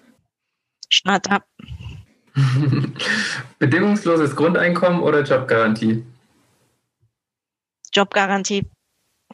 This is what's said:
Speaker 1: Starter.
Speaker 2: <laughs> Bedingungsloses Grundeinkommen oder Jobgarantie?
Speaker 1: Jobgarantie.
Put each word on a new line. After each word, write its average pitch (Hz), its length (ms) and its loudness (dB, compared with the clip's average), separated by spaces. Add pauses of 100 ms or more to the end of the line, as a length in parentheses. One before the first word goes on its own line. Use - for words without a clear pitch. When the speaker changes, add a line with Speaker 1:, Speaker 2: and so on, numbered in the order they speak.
(880)
Speaker 1:
Starter. 202 540 0 (920)
Speaker 2:
<laughs> 135 280 2 (960)
Bedingungsloses 165 760 2
Grundeinkommen 175 680 2
oder 147 220 2
Jobgarantie? 113 840 0 (1900)
Speaker 1:
Jobgarantie. 196 720 0 (680)